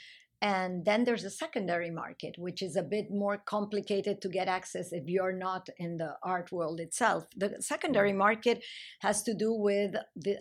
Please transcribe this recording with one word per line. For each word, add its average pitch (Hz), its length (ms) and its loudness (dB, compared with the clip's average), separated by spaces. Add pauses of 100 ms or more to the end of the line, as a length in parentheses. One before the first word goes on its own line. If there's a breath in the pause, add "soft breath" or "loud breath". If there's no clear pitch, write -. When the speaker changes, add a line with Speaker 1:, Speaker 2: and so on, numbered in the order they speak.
(400 loud breath)
Speaker 1:
And 185 460 0
then 214 180 6
there's 233 200 2
a 196 80 -8
secondary 175 580 -2
market, - 480 -8
which 175 240 -6
is 175 140 -4
a 180 80 2
bit 208 260 -2
more 202 340 0
complicated 202 800 -2
to 190 80 -4
get 185 180 0
access 185 460 -4
if 165 140 -6
you're 185 280 2
not 185 320 -4 (120)
in 170 180 -4
the 160 140 -4 (100)
art 180 300 -2
world 165 280 -2
itself. 170 460 2 (100)
The 202 240 0
secondary 226 540 4
Speaker 2:
Mm. 196 40 0
Speaker 1:
market 226 460 4 (360 loud breath)
has 202 240 2
to 226 100 0
do 214 180 2
with 202 440 2 (200)
the 185 260 -2